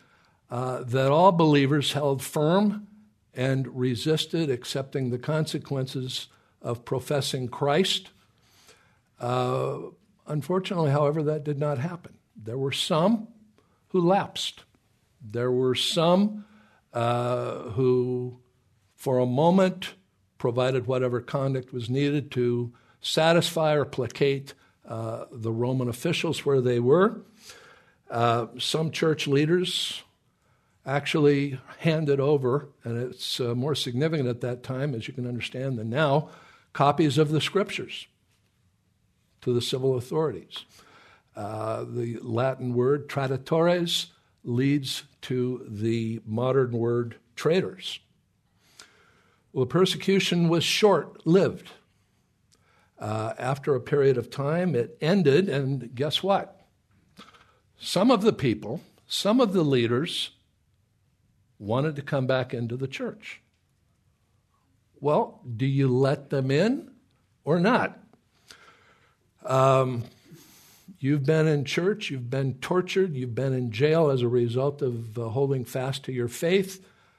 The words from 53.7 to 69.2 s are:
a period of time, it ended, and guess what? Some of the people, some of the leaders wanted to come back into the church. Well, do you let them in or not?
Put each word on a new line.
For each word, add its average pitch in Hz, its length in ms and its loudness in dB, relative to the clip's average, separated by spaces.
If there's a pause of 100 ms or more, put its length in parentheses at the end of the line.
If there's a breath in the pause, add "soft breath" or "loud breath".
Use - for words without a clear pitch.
a 127 60 -2
period 139 360 2
of 117 140 -4
time, 160 440 -2
it 117 260 -2
ended, 170 480 4
and 135 460 -4
guess 139 280 -4
what? - 440 -2 (1120 loud breath)
Some 208 320 2
of 226 120 4
the 220 100 4
people, 107 480 -2 (260)
some 226 340 2
of 220 120 2
the 185 100 2
leaders 127 680 0 (1300)
wanted 135 380 -2
to 139 60 -10
come 135 240 -2
back 127 260 -2
into 120 240 -6
the 135 100 -6
church. - 540 -12 (1600)
Well, 151 400 0 (160)
do 117 80 -2
you 135 240 2
let 135 420 2
them 135 200 0
in 214 400 0 (540)
or 165 140 2
not? 190 400 2 (1500 soft breath)